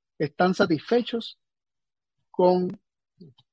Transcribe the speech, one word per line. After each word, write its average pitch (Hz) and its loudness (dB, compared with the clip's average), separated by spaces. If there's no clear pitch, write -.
están 180 0
satisfechos 226 -2
con 180 0